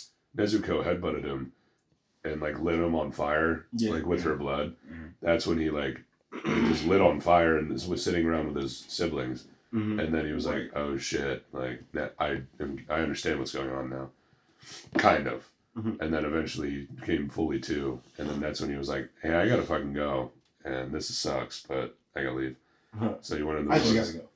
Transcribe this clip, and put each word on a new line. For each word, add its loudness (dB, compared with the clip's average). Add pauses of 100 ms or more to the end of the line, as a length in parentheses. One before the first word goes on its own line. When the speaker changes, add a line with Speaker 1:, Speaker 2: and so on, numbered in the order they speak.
(360)
Speaker 1:
Nezuko 2
headbutted 0
him -4 (720)
and, -4
like, -2
lit 2
him 4
on 0
fire, 2
Speaker 2:
Yeah. 2
Speaker 1:
like, -2
with 2
her 2
Speaker 3:
Mm-hmm. -2
Speaker 1:
blood, -2 (140)
Speaker 3:
Mm-hmm. -12 (140)
Speaker 1:
that's 2
when 2
he, 0
like, -4 (420)
he 2
just 2
lit 6
on 6
fire 6
and -2
was -4
sitting 2
around 2
with -2
his -6
siblings. -2 (260)
Speaker 2:
Mm-hmm. 0
Speaker 1:
And 0
then 2
he -2
was -2
Speaker 3:
Right. -2
Speaker 1:
like, -14
"Oh -2
shit, -2
like, -6 (100)
that, -4
I 0 (160)
am, -6
I 0
understand 0
what's -4
going -4
on -4
now." -8 (840)
Kind 4
of. -6 (280)
Speaker 2:
Mm-hmm. -4
Speaker 1:
And 0
then 0
eventually -2
he -10
came 0
fully 0
to, -4 (200)
and -4
then -4
that's -4
when -4
he -4
was -4
like, -4 (140)
"Hey, 2
I 6
gotta 4
fucking -2
go, -2 (360)
and -4
this -4
sucks, -4
but -4 (180)
I -4
gotta -2
leave." -4 (420)
Speaker 2:
Huh. 0
Speaker 1:
So -4
he 0
went 0
in 0
the 4
Speaker 2:
I 8
just 6
Speaker 1:
woods. 2
Speaker 2:
gotta -8
go. -20